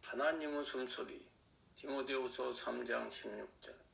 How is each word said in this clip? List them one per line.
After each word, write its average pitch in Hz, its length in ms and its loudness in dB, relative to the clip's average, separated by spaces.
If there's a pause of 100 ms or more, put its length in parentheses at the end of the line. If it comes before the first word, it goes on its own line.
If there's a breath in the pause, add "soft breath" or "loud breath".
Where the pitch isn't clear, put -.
하나님의 151 600 2
숨소리, 127 600 -4 (520)
디모데후서 131 760 0
삼 120 300 0
장 117 240 2
십육 104 400 -6 (140)
절. - 140 -12 (180)